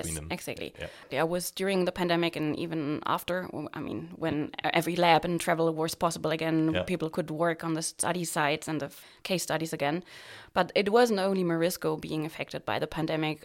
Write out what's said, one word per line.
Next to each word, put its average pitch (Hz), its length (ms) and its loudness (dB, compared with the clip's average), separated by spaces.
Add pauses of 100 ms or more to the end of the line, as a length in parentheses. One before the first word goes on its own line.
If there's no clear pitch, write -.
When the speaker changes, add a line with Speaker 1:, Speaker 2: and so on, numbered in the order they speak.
Speaker 1:
Yes, 82 100 -4
Speaker 2:
them. 78 160 -8
Speaker 1:
exactly. - 480 -8
Speaker 2:
Yeah. - 80 -8 (240)
Speaker 1:
Yeah, 131 100 0
I 160 40 4
was 175 280 -2
during 190 340 0
the 180 60 0
pandemic 170 440 0
and 151 200 -2
even 160 500 -4
after, 175 360 -2
w-, 156 320 -8
I 160 60 -8
mean, 160 360 -8
when 151 340 -2 (140)
e-, - 100 0
every 170 220 2
lab 170 280 6
and 175 160 0
travel 165 340 2
was 160 220 0
possible 165 340 0
again, 160 440 2
Speaker 2:
Yeah. 180 100 2
Speaker 1:
people 170 260 -2
could 160 220 -2
work 165 320 0
on 165 100 0
the 156 80 -2
study 170 420 -2
sites 156 440 0
and 156 120 -2
the 139 60 -4
f-, - 180 -18 (200)
case 185 180 0
studies 160 300 -2
again. 151 320 2 (480)
But 180 240 2
it 202 160 4
wasn't 233 280 8
only 190 220 2
Marisco 165 580 2
being 156 240 -2
affected 151 400 -8
by - 140 0
the - 80 0
pandemic, 156 580 -2